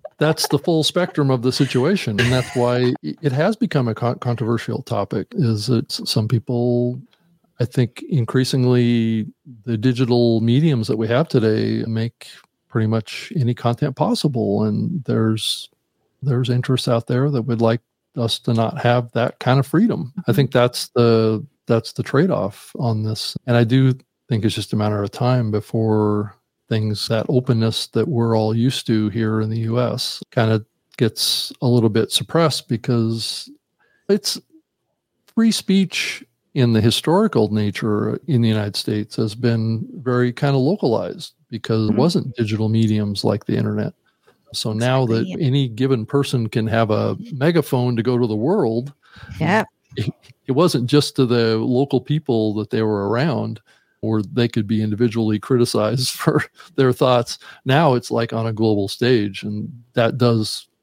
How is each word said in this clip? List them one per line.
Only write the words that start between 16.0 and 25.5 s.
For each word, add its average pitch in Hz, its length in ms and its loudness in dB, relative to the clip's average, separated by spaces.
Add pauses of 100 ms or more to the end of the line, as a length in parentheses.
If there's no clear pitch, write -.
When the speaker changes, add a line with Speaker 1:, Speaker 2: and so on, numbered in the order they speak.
Speaker 1:
there's 127 260 0
interests 123 400 0
out 117 200 0
there 131 220 0
that 123 120 0
would 117 180 -2
like 117 220 2 (340)
us 117 220 -2
to - 160 -2
not 117 240 0
have 120 340 0
that 120 280 -2
kind 131 200 2
of 127 60 -2
freedom. 170 500 0
I 180 60 -8
Speaker 2:
Mm-hmm. 120 140 0
Speaker 1:
think 135 160 2
that's 123 420 0
the, 113 500 2 (220)
that's 113 260 0
the 123 100 -6
trade-off 131 760 -2
on 113 260 -2
this. - 320 -6 (100)
And 120 100 2
I 117 80 6
do 131 280 4 (380)
think 113 160 0
it's 101 80 0
just - 180 -8
a 113 40 -2
matter 104 260 0
of 101 80 -4
time 123 400 0